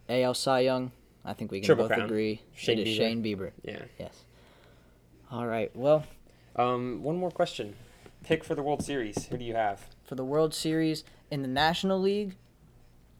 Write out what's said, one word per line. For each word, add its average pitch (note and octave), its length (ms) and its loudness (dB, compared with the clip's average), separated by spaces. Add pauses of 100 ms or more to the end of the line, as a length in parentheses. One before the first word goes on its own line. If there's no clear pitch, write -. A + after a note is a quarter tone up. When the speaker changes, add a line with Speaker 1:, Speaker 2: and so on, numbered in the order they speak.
(100)
Speaker 1:
A B2+ 120 2
L B2+ 120 2
Cy C3 260 2
Young, B2+ 320 2 (320)
I - 100 -8
think G#2+ 180 -8
we G2 80 -4
can G2+ 60 -4
Speaker 2:
Triple A#2 180 8
Speaker 1:
both A2 80 2
Speaker 2:
Crown. G#2 140 2
Speaker 1:
agree G#2+ 360 0 (140)
Speaker 2:
Shane A#2 220 2
Speaker 1:
it G#2+ 100 0
is A2 60 0
Speaker 2:
Bieber. - 20 -2
Speaker 1:
Shane A2+ 260 2
Bieber. G2+ 280 -4 (120)
Speaker 2:
Yeah. - 200 -10 (160)
Speaker 1:
Yes. - 260 -14 (1080)
All A#2+ 160 -6
right, A2+ 300 -2
well. D3 280 4 (520)
Speaker 2:
Um, B2 460 0
one D#3+ 160 -2
more F3+ 120 -2
question. B2+ 460 -2 (480)
Pick D#3+ 180 0
for - 120 -4
the C#3+ 80 -4
World C#3+ 200 -2
Series. A#2+ 440 -4
Who B2 100 -8
do A#2+ 80 -6
you A#2 100 -6
have? G#2 340 -2 (160)
Speaker 1:
For - 100 -10
the C3 100 -4
World D#3 300 2
Series D#3+ 500 0 (260)
in C#3+ 120 -2
the C3+ 60 -4
National E3+ 520 2
League, G3+ 360 0 (840)